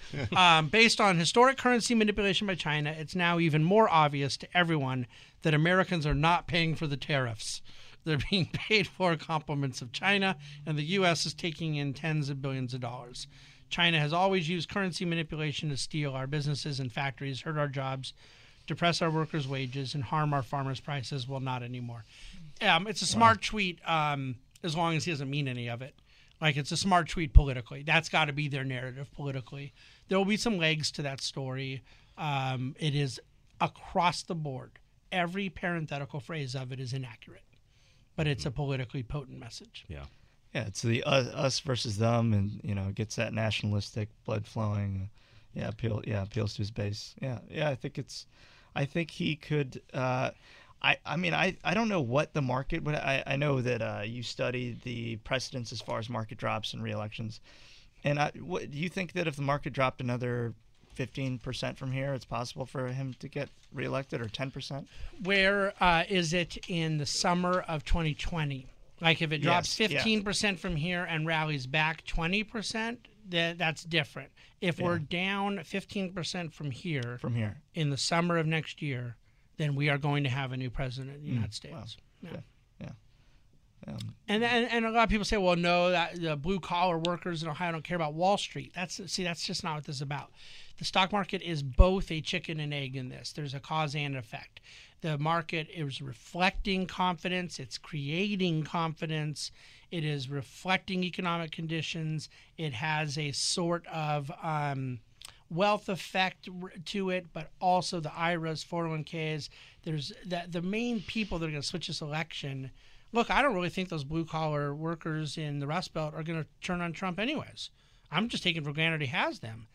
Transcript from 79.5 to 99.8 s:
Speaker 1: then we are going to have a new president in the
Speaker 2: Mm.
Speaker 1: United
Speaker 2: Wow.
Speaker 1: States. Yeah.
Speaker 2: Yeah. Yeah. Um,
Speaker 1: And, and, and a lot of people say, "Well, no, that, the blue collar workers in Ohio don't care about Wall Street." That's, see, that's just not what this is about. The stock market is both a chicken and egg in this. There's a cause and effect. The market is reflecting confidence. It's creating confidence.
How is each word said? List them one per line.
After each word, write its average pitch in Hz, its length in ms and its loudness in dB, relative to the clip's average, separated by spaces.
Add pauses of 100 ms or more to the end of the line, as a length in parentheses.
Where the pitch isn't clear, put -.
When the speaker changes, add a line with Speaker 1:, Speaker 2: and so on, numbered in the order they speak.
Speaker 1:
then 147 180 0
we 147 140 2
are 143 80 4
going 143 260 2
to 135 60 2
have 131 240 -2
a 131 40 -6
new 127 120 -4
president 135 480 -6
in 147 60 -14
the 147 60 -8
Speaker 2:
Mm. 127 40 0
Speaker 1:
United 110 140 0 (240)
Speaker 2:
Wow. 113 120 -10
Speaker 1:
States. 110 140 -12 (240)
Yeah. 175 100 -14
Speaker 2:
Yeah. - 580 -14 (1000)
Yeah. - 60 -10
Um, 113 220 -8 (120)
Speaker 1:
And, 214 160 2
and, 233 260 4
and 226 160 2
a 226 60 0
lot 233 120 6
of 196 60 4
people 208 140 2
say, 220 140 2
"Well, 180 180 6
no, 175 360 6
that, 170 300 0
the 156 140 0
blue 170 240 -2
collar 175 380 2
workers 170 440 -2
in 165 60 -6
Ohio 170 240 -2
don't 160 140 -4
care 180 100 -2
about 151 180 0
Wall 185 240 4
Street." - 380 -8
That's, 175 240 -6 (100)
see, 190 140 -2
that's 170 240 -4
just 180 160 -4
not 160 120 -2
what 151 100 -8
this 147 100 -8
is 131 60 -6
about. 139 300 -6 (460)
The 165 80 -8
stock 190 280 2
market 196 280 0
is 165 220 -2
both 180 480 6
a 160 80 0
chicken 160 400 -4
and 147 140 -4
egg 135 240 -6
in 127 120 -6
this. 135 220 -12
There's 143 220 -6
a 139 80 -8
cause 156 340 -2
and 143 220 -2
effect. - 420 -12 (420)
The 156 160 -2
market 160 560 0
is 143 280 -6
reflecting 185 840 0
confidence. 180 720 -2
It's - 200 -10
creating 165 880 0
confidence. 156 880 -4 (400)